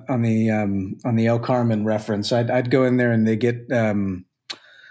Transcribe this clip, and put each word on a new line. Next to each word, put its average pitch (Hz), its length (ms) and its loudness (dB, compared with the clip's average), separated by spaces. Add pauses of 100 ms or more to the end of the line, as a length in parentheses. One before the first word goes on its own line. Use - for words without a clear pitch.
(120)
on 120 100 0
the, 110 280 2
um, 98 540 -2
on 120 120 0
the 113 100 2
El 117 140 2
Carmen 120 440 0
reference. 107 460 -2
I'd, 120 180 0
I'd 123 220 0
go 131 140 4
in 127 120 2
there 123 140 2
and 113 160 2
they 110 80 2
get, 120 380 -2
um, 104 520 -2 (680)